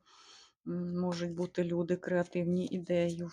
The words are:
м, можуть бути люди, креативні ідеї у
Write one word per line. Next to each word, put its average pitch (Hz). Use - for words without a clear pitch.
м, 175
можуть 175
бути 175
люди, 170
креативні 180
ідеї 170
у 170